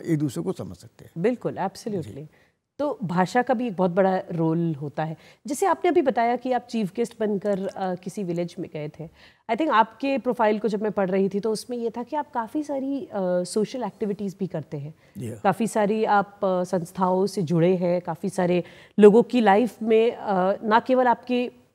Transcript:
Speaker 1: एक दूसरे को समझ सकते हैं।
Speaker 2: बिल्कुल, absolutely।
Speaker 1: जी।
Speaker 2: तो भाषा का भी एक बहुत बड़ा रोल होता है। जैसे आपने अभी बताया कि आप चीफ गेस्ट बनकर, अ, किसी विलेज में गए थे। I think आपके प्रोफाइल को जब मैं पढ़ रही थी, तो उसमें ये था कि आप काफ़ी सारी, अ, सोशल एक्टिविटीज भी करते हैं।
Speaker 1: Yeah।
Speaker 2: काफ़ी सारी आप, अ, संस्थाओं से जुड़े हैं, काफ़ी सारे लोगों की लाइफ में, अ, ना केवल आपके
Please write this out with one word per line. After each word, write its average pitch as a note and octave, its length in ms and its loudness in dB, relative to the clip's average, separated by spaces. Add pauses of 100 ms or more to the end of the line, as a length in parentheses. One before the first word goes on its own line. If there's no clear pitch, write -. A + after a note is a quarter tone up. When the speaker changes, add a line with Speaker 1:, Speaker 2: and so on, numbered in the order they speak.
Speaker 1:
एक D#3+ 160 0
दूसरे C#3+ 240 -4
को E3 100 -4
समझ F2+ 240 -12
सकते - 280 -20
हैं। - 140 -20
Speaker 2:
बिल्कुल, G3 360 -2
absolutely। F3+ 600 -8
Speaker 1:
जी। D3 140 -14 (500)
Speaker 2:
तो D4 260 -4
भाषा F3+ 380 2
का B3+ 120 0
भी B3 120 -4
एक F#3+ 100 -6
बहुत F#3 140 2
बड़ा F#3 320 2 (100)
रोल E3 420 0
होता D3+ 300 -6
है। D#3+ 120 -8 (300)
जैसे D4 200 -2
आपने F4 220 2
अभी D#4+ 140 4
बताया A#3+ 340 0
कि B3+ 160 -4
आप B3 180 -2
चीफ A3 240 -4
गेस्ट A#3 260 -4
बनकर, G3+ 460 -2
अ, F#3 280 -4
किसी G3 300 -8
विलेज F3 340 -4
में - 160 -8
गए D3+ 140 -8
थे। D#3 200 -14 (420)
I A#3 40 0
think D#4 160 0
आपके C4+ 480 2
प्रोफाइल A3 400 0
को A3+ 100 -2
जब G3 140 -4
मैं G#3 100 -2
पढ़ F#3+ 180 0
रही G3 180 2
थी, G3 120 -4
तो A3 120 -2
उसमें A#3+ 260 -6
ये A#3 120 -4
था A#3+ 120 -8
कि C4+ 140 -8
आप D4 160 -6
काफ़ी B3 300 -6
सारी, C#4 440 -6
अ, - 20 -14 (360)
सोशल G#3+ 380 -4
एक्टिविटीज G3+ 560 -6
भी G3 80 -4
करते D#3 300 -8
हैं। C#3+ 180 -12
Speaker 1:
Yeah। - 480 -12
Speaker 2:
काफ़ी G#3 240 2
सारी G#3+ 380 0
आप, G3+ 400 0
अ, F3+ 200 0
संस्थाओं F#3 640 0
से F#3+ 160 -4
जुड़े E3+ 340 4
हैं, F3 240 0
काफ़ी F3 280 -6
सारे F3+ 360 0 (340)
लोगों G#3 240 10
की A#3+ 180 0
लाइफ G#3+ 420 4
में, A3+ 340 2
अ, F#3+ 460 0
ना A3+ 180 4
केवल B3+ 260 2
आपके A#3+ 460 0 (220)